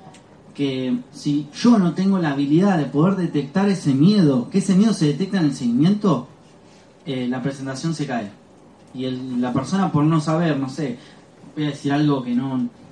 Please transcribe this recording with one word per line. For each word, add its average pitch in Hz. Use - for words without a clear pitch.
que 131
si 147
yo 233
no 170
tengo 190
la 160
habilidad 156
de 143
poder 165
detectar 180
ese 151
miedo, 147
que 190
ese 190
miedo 208
se 160
detecta 190
en 160
el 135
seguimiento, 143
eh, 127
la 123
presentación 135
se 151
cae. 113
Y 127
el, 127
la 123
persona 156
por 147
no 160
saber, 160
no 135
sé, 131
voy 151
a 147
decir 143
algo 147
que 120
no, 127